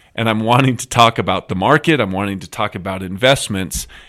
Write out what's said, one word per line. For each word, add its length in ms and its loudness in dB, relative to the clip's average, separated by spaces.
and 140 -2
I'm 120 0
wanting 360 2
to 100 -10
talk 300 4
about 320 -2
the 60 -4
market. 440 2
I'm 120 -2
wanting 280 -4
to 100 -14
talk 260 -6
about 280 -8
investments. 840 0